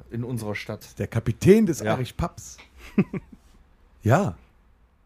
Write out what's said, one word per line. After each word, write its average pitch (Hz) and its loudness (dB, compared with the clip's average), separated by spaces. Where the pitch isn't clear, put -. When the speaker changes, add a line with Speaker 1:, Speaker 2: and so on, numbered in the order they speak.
Speaker 1:
in 117 -6
unserer 110 -6
Stadt. - -12
Speaker 2:
Der 104 -4
Kapitän 185 4
des - -2
Speaker 1:
Ja. 110 -2
Speaker 2:
Irish 123 -8
Pubs. - -8
<laughs> 196 2
Ja. 123 2